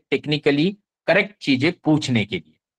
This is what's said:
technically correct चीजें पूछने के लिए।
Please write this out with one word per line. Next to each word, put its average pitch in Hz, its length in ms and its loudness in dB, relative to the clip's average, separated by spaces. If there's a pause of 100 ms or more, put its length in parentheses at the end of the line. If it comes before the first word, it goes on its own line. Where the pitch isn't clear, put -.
technically 147 680 0 (300)
correct 196 340 0
चीजें 139 320 0
पूछने 127 520 0
के 95 100 -6
लिए। - 240 -14 (180)